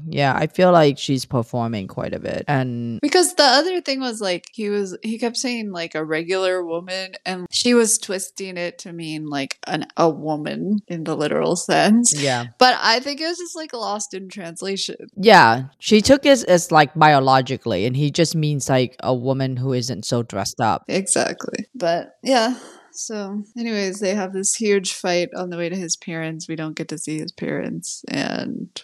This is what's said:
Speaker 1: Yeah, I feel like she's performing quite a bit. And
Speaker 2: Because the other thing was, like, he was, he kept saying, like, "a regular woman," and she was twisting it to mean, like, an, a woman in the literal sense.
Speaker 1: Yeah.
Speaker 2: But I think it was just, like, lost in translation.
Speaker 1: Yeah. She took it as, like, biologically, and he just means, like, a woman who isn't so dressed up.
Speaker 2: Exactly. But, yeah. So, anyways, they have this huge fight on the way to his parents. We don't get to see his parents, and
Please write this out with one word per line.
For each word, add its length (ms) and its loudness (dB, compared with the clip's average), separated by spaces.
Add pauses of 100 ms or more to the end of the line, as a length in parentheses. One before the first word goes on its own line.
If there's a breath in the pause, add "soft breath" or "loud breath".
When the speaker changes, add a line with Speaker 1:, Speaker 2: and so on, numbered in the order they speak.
Speaker 1:
Yeah, 300 0
I 120 0
feel 240 4
like 260 6
she's 260 -2
performing 640 -4
quite 240 -8
a 60 -6
bit. 280 -6
And 540 -4
Speaker 2:
Because 360 2
the 80 4
other 360 2
thing 200 -6
was, 200 -6
like, 320 -4
he 160 -6
was, 340 -4
he 160 -6
kept 200 -4
saying, 340 -6
like, 220 -6
"a 100 -2
regular 580 0
woman," 500 -8 (120)
and 260 -6
she 220 2
was 240 4
twisting 600 -8
it 220 -6
to 120 -14
mean, 320 -8
like, 320 -6 (100)
an, 200 -6 (100)
a 140 4
woman 800 -4
in 160 -8
the 120 -4
literal 400 0
sense. 580 4
Speaker 1:
Yeah. 340 -2 (100)
Speaker 2:
But 240 8
I 180 2
think 220 -8
it 40 -4
was 120 -6
just, 180 -12
like, 160 -12
lost 400 -8
in 160 -12
translation. 680 -8 (200)
Speaker 1:
Yeah. 480 8 (140)
She 240 4
took 240 6
it 180 6
as, 260 4
like, 240 6
biologically, 920 4
and 100 0
he 140 2
just 260 2
means, 320 0
like, 320 2
a 140 0
woman 420 -2
who 160 -2
isn't 320 -4
so 180 0
dressed 380 -6
up. 280 0
Speaker 2:
Exactly. 840 -2
But, 480 -4
yeah. 360 2 (380 loud breath)
So, 460 -8 (160)
anyways, 400 -4
they 160 0
have 180 -4
this 220 -2
huge 380 2
fight 440 0
on 140 -6
the 60 -6
way 120 -4
to 80 -4
his 200 -4
parents. 520 -8
We 60 -6
don't 220 -6
get 120 -6
to 100 -8
see 200 -6
his 140 -8
parents, 760 -8
and 600 -6 (160)